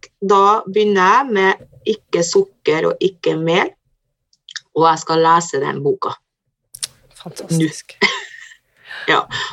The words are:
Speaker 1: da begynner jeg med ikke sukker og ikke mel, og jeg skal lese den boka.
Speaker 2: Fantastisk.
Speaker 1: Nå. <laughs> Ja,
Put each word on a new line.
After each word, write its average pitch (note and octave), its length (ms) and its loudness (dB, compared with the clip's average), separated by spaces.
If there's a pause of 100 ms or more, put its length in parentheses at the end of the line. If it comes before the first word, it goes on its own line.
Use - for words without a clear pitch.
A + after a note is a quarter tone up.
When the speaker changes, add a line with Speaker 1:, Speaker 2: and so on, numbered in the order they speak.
(180)
Speaker 1:
da G3+ 440 4
begynner G3+ 380 0
jeg A3 260 4
med G3 280 2 (320)
ikke G3 380 -2
sukker E3 600 0
og E3+ 140 -2
ikke E3 380 -2
mel, E3+ 320 0 (1040)
og D#3+ 120 4
jeg D#3+ 120 2
skal D#3+ 200 -2
lese E3 420 2
den C#3+ 220 -4
boka. - 320 -2 (1000)
Speaker 2:
Fantastisk. E3 840 -6
Speaker 1:
Nå. - 120 0
<laughs> - 40 -8 (920)
Ja, - 140 2 (300)